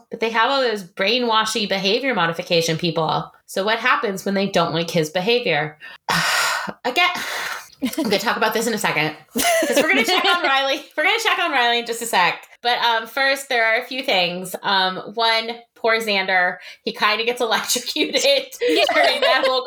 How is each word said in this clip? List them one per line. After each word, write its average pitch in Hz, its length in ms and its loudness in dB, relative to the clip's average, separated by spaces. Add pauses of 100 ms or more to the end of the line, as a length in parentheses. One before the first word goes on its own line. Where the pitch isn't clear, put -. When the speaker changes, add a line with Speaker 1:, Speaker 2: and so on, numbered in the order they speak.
Speaker 1:
but - 100 -10
they 226 100 0
have 226 220 2
all 277 100 2
those 214 220 -2
brainwashy 220 840 0
behavior 202 460 0
modification 165 640 0
people. 160 540 -2 (140)
So - 180 -4
what 220 160 0
happens 240 460 0
when 196 100 -2
they 196 140 0
don't 170 240 2
like 170 160 -2
his 160 200 0
behavior? 180 680 0 (320)
<sighs> - 760 -2
Again, 349 240 0 (720)
I'm 277 200 -2
gonna 202 160 0
talk 208 180 -2
about 220 160 0
this 226 140 0
in 226 60 0
a 208 40 -2
second, 156 380 -2 (180)
'cause 640 440 2
we're 302 120 4
gonna 392 160 2
check 370 200 2
on 349 180 2
Speaker 2:
<laughs> - 0 -
Speaker 1:
Riley. 269 400 0 (120)
We're 302 80 0
gonna 415 200 2
check 370 160 0
on 339 120 -2
Riley 240 280 2
in 233 60 -6
just 233 160 -6
a 233 40 -6
sec. 180 420 0 (140)
But, 240 180 0
um, 226 280 0
first, 277 420 0
there 233 160 2
are 226 160 2
a 233 40 -8
few 262 180 -6
things. 180 580 -2
Um, 185 360 0 (180)
one, 226 340 0 (240)
poor 226 260 0
Xander. 190 580 0 (260)
He 214 100 -4
kinda 214 320 0
gets 233 160 -2
<laughs> 233 60 0 (380)
electrocuted 294 380 0 (380)
Speaker 2:
Yeah. 494 220 2 (100)
Speaker 1:
during - 280 4
that 262 260 4
whole 254 200 0